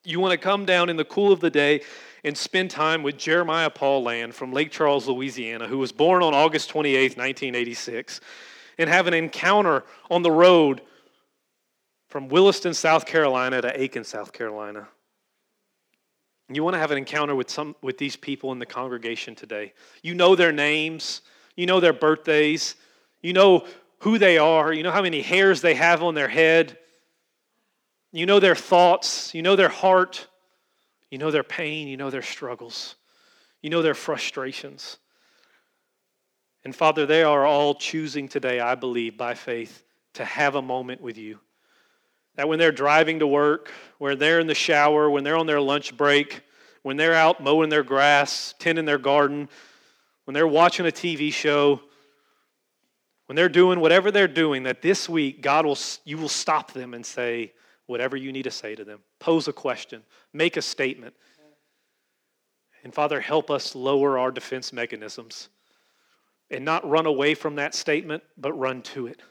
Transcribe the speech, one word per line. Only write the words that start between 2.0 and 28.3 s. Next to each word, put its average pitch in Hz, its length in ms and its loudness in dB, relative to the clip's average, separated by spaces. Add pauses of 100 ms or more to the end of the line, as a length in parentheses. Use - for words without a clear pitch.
and 147 140 -6
spend 185 320 -4
time 156 320 -2
with 143 160 -4
Jeremiah 165 500 0
Paul 139 360 0
Land 117 300 -6
from 127 160 -12
Lake 151 200 -2
Charles, 143 360 0
Louisiana, 120 640 -6
who 131 80 -4
was 131 160 -4
born 180 300 2
on 160 100 2
August 147 380 2
twenty-eighth, 135 480 0
nineteen 127 360 -6
eighty-six, 120 680 -8 (560)
and 165 100 0
have 175 180 2
an 175 60 0
encounter 165 720 0 (260)
on 175 120 2
the 170 80 4
road 160 500 6 (1300)
from 135 220 -12
Williston, 185 420 4
South 160 320 2
Carolina 131 560 0
to 123 180 -4
Aiken, 131 240 -4
South 104 300 -14
Carolina. 107 560 -12 (1600)
You 143 140 -6
want 180 120 -2
to 165 60 -4
have 151 100 -2
an 139 80 -2
encounter 147 360 -4
with 127 140 -4
some, 151 320 -10
with 131 160 -8
these 139 180 -6
people 135 380 -10
in 127 60 -10
the 120 80 -12
congregation 117 680 -10
today. 107 380 -12 (300)
You 175 120 -10
know 180 200 8
their 170 180 4
names. 156 680 -2 (340)
You 175 80 -4
know 185 160 4
their 165 140 6
birthdays. 156 800 0 (480)
You 175 100 -6
know 185 340 6 (340)
who 220 180 0
they 185 180 6
are. 156 340 4
You 156 120 -4
know 180 80 -2
how 190 100 0
many 165 220 -2
hairs 190 400 4
they 165 120 4
have 165 280 2
on 170 120 0
their 143 140 -2
head. 160 480 4 (1300)
You 170 160 -4
know 202 120 8